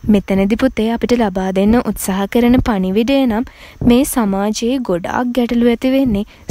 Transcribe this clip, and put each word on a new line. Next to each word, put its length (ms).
මෙතනදි 460
පුතේ 360
අපිට 240
ලබා 360
දෙන්න 240
උත්සාහ 540
කරන 320
පණිවිඩය 560
නම් 240
මේ 260
සමාජයේ 640
ගොඩාක් 480
ගැටලු 340
ඇති 220
වෙන්නේ 340